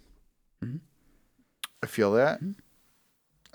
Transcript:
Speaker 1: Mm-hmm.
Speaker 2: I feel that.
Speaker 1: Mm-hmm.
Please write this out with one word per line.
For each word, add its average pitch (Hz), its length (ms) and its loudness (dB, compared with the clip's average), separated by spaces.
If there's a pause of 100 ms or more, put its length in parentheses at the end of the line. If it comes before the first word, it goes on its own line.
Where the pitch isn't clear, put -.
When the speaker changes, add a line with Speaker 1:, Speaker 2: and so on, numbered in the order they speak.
(640)
Speaker 1:
Mm-hmm. 123 120 -8 (1080)
Speaker 2:
I - 40 -6
feel 101 260 2
that. 131 280 4
Speaker 1:
Mm-hmm. 196 200 -8 (960)